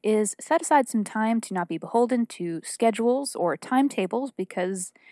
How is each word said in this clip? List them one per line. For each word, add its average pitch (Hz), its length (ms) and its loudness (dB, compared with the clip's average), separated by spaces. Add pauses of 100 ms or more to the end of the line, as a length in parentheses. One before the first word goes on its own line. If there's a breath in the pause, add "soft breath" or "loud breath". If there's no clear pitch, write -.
is 214 360 2
set 220 220 0
aside 214 260 4
some 214 160 0
time 220 380 0
to - 120 -10
not 175 140 -2
be 165 100 -4
beholden 233 500 2
to 170 360 -6
schedules 233 720 0
or 165 200 0
timetables, 254 760 0
because 185 600 -6 (200 soft breath)